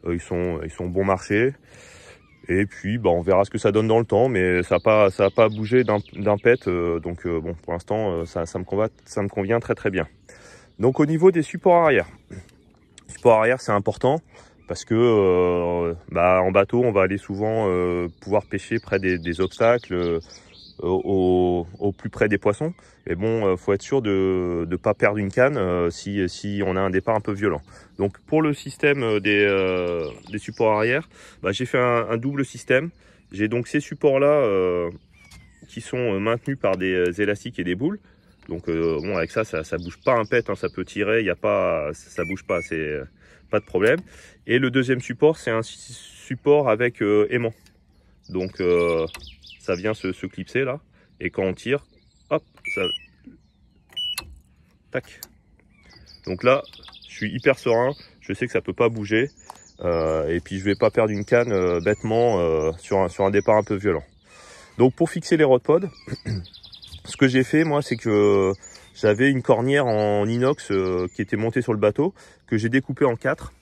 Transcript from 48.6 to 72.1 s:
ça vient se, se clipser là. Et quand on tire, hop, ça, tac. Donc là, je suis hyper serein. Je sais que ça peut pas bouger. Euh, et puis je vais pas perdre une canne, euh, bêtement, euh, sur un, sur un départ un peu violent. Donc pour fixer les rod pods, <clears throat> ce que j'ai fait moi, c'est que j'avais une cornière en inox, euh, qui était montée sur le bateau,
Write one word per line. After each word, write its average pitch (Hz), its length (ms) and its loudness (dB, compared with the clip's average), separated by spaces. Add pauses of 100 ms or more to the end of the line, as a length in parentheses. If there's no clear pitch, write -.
ça - 160 -2
vient 104 180 -4
se, 95 180 -6
se - 140 -10
clipser 107 380 -6
là. 135 160 -6 (400)
Et 90 100 -8
quand 98 140 -4
on 95 100 -2
tire, 135 320 -6 (460)
hop, 151 100 -2 (320)
ça, - 80 -4 (2000)
tac. - 320 -12 (1040)
Donc 92 180 -8
là, 127 200 4 (440)
je - 80 -20
suis 107 160 -6
hyper 131 280 0
serein. 120 320 0 (300)
Je - 120 -8
sais 127 140 -4
que - 40 -12
ça - 100 -2
peut 95 120 -8
pas 117 160 2
bouger. 110 400 -2 (540)
Euh, 80 460 0
et 85 100 -2
puis 95 200 -10
je 92 40 -12
vais 101 120 0
pas 110 160 2
perdre 110 180 2
une 101 160 -4
canne, 120 260 2
euh, 90 280 0
bêtement, 110 600 0
euh, 80 380 0
sur - 220 -2
un, 92 100 0
sur 98 160 -2
un 98 60 2
départ 104 260 4
un 104 60 2
peu 107 100 -4
violent. 95 300 -2 (760)
Donc 123 160 4
pour 165 160 -2
fixer 170 280 -2
les 156 60 6
rod 131 200 4
pods, 175 240 2 (560)
<clears throat> - 640 -20
ce - 120 -14
que 139 100 4
j'ai 131 160 2
fait 156 200 0
moi, 143 180 0
c'est 123 160 -4
que 104 560 2 (400)
j'avais 110 380 2
une 127 100 -2
cornière 131 460 2
en 104 400 0
inox, 123 420 -2
euh, 92 460 -2
qui - 80 -6
était - 120 -4
montée 113 280 -2
sur 120 100 -2
le 107 60 -4
bateau, 123 340 0 (320)